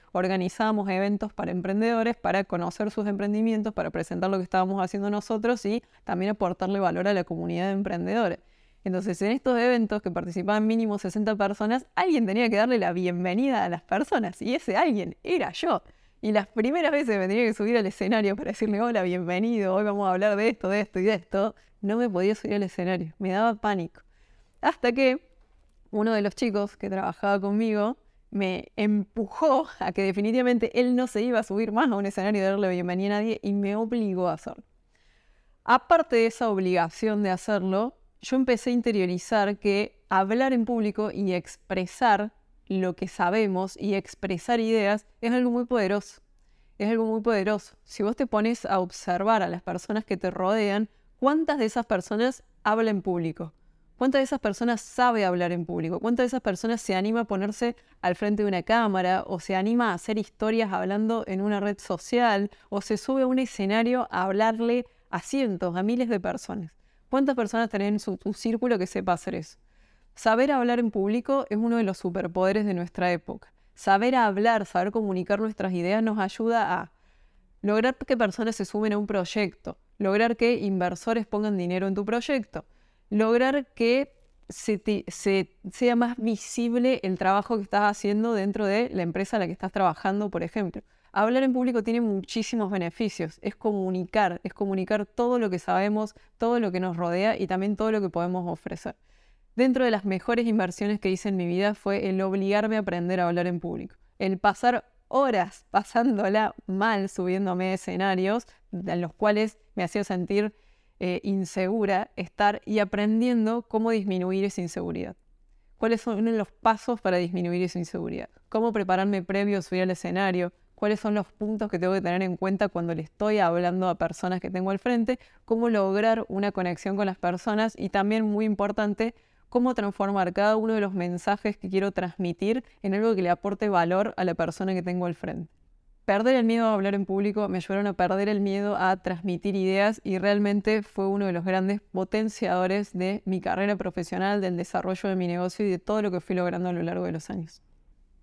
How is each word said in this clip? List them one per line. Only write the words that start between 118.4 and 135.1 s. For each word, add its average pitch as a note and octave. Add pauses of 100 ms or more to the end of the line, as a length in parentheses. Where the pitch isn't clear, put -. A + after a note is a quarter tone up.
¿Cómo A3
prepararme F#3+
previo G3
a -
subir F#3
al F#3
escenario? F3+ (200)
¿Cuáles G#3
son G#3+
los G#3
puntos G#3+
que F#3
tengo F3+
que F#3+
tener F3+
en F3+
cuenta F#3+
cuando E3+
le D#3+
estoy G#3
hablando F3+
a E3+
personas F3+
que F3+
tengo F#3
al G3
frente? A#3+ (260)
¿Cómo A3+
lograr G#3+
una G3+
conexión F#3
con G3+
las F#3
personas? G#3
Y G3
también, G#3
muy G#3+
importante, G#3+ (360)
cómo B3
transformar G3
cada G#3+
uno A3
de G#3+
los F#3+
mensajes F#3
que F#3+
quiero F#3+
transmitir F#3 (180)
en G3
algo A3
que F#3+
le F3
aporte G3+
valor F#3
a -
la F3
persona F3
que F3+
tengo F3+
al E3+